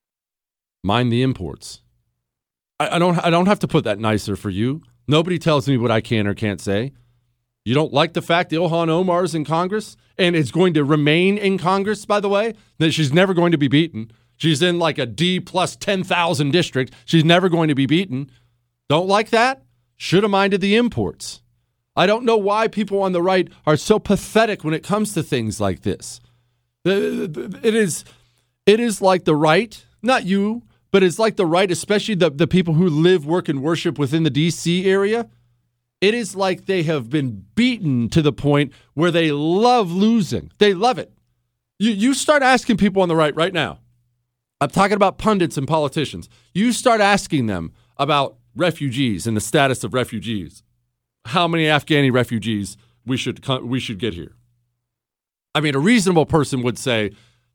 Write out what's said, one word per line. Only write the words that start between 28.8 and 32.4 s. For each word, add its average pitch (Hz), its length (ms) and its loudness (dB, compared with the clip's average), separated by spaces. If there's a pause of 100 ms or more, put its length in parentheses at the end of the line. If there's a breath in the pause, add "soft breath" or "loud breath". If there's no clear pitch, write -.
is 226 200 -2
like 190 220 2
the 156 120 2
right, 160 460 0 (200)
not 262 240 0
you, 202 380 -2 (280)
but 196 100 4
it's 180 160 2
like 220 200 0
the 196 80 0
right, 180 260 2
especially 208 440 -2
the, 170 140 2
the 143 180 0